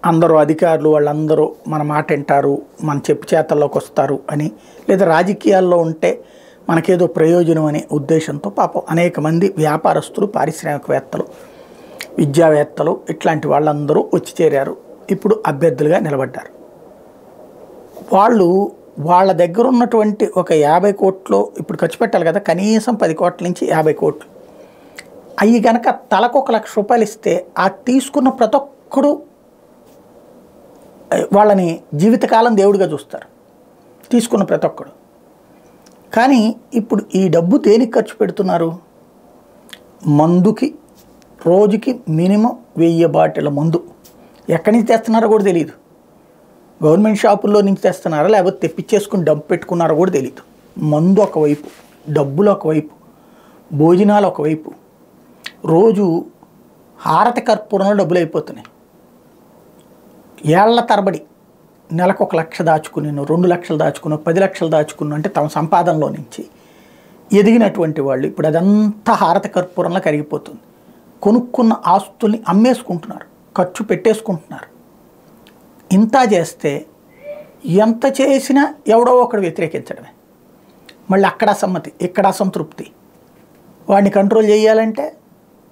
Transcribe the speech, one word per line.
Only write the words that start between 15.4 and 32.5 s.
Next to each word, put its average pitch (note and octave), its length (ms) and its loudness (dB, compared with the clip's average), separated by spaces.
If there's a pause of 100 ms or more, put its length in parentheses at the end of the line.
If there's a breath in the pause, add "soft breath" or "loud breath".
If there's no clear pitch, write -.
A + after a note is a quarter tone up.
అభ్యర్థులుగా D#3 520 0
నిలబడ్డారు. C#3+ 540 -6 (1600)
వాళ్ళు G3 580 2 (260)
వాళ్ళ F3+ 340 2
దగ్గర F3 340 2
ఉన్నటువంటి A#3 680 0
ఒక F3+ 160 -2
యాభై E3 400 4
కోట్లు G3 680 -2
ఇప్పుడు - 200 -10
ఖర్చు D#3+ 200 -4
పెట్టాలి F#3 280 0
కదా, E3+ 120 0
కనీసం G#3+ 560 0
పది E3+ 200 -2
కోట్ల E3+ 300 -4
నుంచి - 260 -4
యాభై D#3 220 0
కోట్లు. - 440 -6 (1040 loud breath)
అవి A3+ 260 4
గనక A3+ 220 2
తలకు A#3+ 480 0
ఒక C4+ 120 -2
లక్ష - 260 -2
రూపాయలు A3 280 0
ఇస్తే F3+ 420 -4 (120)
ఆ F#3 100 0
తీసుకున్న B3+ 600 -2
ప్రతి A3+ 280 0
ఒక్కడు, - 680 -2 (1900)
ఏ, - 40 0 (140)
వాళ్ళని G3 480 2 (140)
జీవితకాలం A3 640 2